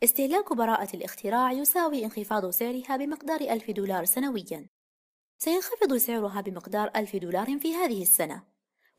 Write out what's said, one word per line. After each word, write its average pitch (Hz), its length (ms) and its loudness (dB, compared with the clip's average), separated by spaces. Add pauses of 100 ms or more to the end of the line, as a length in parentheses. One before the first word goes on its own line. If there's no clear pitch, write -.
استهلاك 285 500 2
براءة 226 420 2
الاختراع 220 560 0
يساوي 285 540 2
انخفاض 208 440 -2
سعرها 247 480 -2
بمقدار 294 440 -4
ألف 226 300 -2
دولار 196 340 -2
سنويًا. 247 600 -2 (720)
سينخفض 349 600 2
سعرها 214 440 0
بمقدار 196 540 -4
ألف 208 200 -2
دولار 190 440 0
في 320 160 -2
هذه 269 260 0
السنة، 175 420 2 (560)